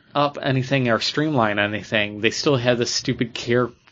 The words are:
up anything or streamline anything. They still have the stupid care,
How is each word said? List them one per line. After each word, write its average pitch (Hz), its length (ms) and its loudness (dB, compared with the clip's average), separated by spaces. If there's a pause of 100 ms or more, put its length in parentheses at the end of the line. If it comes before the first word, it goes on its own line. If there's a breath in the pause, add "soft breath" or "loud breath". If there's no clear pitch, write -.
(140)
up 143 280 0
anything 131 480 0
or 110 100 4
streamline 120 580 0
anything. 104 600 -2
They 110 100 2
still 143 260 0
have 123 200 2
the 120 80 0
stupid 120 480 -4
care, 120 380 0 (220)